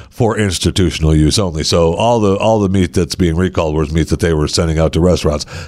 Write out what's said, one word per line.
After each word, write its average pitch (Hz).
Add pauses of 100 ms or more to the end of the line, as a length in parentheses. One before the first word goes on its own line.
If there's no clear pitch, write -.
for 110
institutional 82
use 76
only. 82
So 82
all 117
the, 101
all 110
the 98
meat 92
that's 90
being 85
recalled 87
was 78
meat 85
that 78
they 85
were 76
sending 82
out 80
to 82
restaurants. 80 (220)